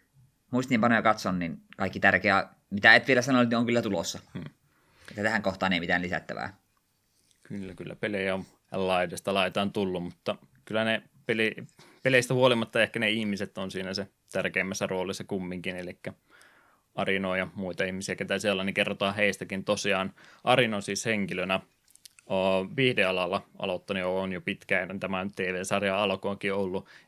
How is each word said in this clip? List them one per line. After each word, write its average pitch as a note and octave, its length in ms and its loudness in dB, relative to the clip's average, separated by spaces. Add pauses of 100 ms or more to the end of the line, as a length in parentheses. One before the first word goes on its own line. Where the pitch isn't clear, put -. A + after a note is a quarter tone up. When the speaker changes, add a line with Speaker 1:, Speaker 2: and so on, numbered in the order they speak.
(520)
Speaker 1:
muistiinpanoja A#2+ 500 2
katson, G#2+ 380 2
niin E2+ 180 -6 (200)
kaikki G2 220 -4
tärkeää, G2 540 4 (160)
mitä A2 260 8
et A#2+ 120 4
vielä B2 140 4
sanoit, B2 280 2
niin A#2 80 0
on A#2+ 80 2
kyllä A#2 160 2
tulossa. F#2+ 380 -2 (140)
Speaker 2:
Mm. F#2+ 100 -10 (640)
Speaker 1:
Että G#2 140 -4
tähän A2 180 2
kohtaan F#2+ 320 0
ei F2 60 2
mitään F2 220 0
lisättävää. D2+ 520 -6 (920)
Speaker 2:
Kyllä, G2 300 -12
kyllä. F2+ 220 -12
Pelejä G2 400 -2
on F#2+ 100 -6 (260)
laidasta F#2 600 0
laitaan G2 380 0
tullut, F#2 320 -2
mutta F2 320 -8 (300)
kyllä A2 180 -2
ne A2 200 0 (220)
peli-, A2 300 0 (480)
peleistä C3 300 4
huolimatta A#2+ 480 4
ehkä A2 180 0
ne A2 100 2
ihmiset G#2 480 -4
on F#2+ 140 -6
siinä F#2+ 220 -6
se G2 140 -6 (240)
tärkeimmässä F#2+ 560 -2
roolissa F#2 360 -4
kumminkin, F2+ 520 -6
elikkä F2+ 380 -12 (840)
Arino F#2+ 400 0
ja F#2 200 0
muita F#2 280 -4
ihmisiä, F#2+ 320 -4
ketä G2 240 -4
siellä, G2 240 0
niin F#2+ 100 -2
kerrotaan G2 420 0
heistäkin. G2 480 0
Tosiaan G2 500 0 (300)
Arino A#2 380 2
siis G2+ 240 -6
henkilönä F#2+ 540 -2 (720)
o, F#2+ 360 2 (100)
viihdealalla F#2+ 720 0 (120)
aloittanut F#2+ 420 -4
jo, F#2 180 0
on F#2+ 140 -2
jo F2 80 -6
pitkään F#2 580 -4
tämän F#2+ 320 -4
T - 80 -10
V-sarjan F#2+ 580 -2
alkuakin G2 560 -2
ollut. F#2+ 340 -4 (200)